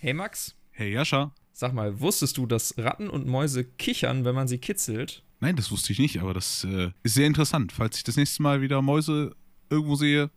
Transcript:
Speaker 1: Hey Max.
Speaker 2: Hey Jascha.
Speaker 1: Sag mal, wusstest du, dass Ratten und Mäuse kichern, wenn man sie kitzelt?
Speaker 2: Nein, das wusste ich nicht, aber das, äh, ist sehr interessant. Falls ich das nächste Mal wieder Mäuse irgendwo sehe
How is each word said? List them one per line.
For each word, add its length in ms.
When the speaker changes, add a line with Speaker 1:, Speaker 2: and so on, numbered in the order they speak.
Speaker 1:
Hey 60
Max. 420
Speaker 2:
Hey 220
Jascha. 400
Speaker 1:
Sag 220
mal, 260
wusstest 380
du, 80
dass 320
Ratten 320
und 180
Mäuse 380
kichern, 580
wenn 120
man 120
sie 100
kitzelt? 640
Speaker 2:
Nein, 160
das 120
wusste 220
ich 80
nicht, 220
aber 120
das, 300
äh, 280
ist 120
sehr 120
interessant. 460
Falls 240
ich 80
das 100
nächste 260
Mal 200
wieder 200
Mäuse 540
irgendwo 260
sehe 420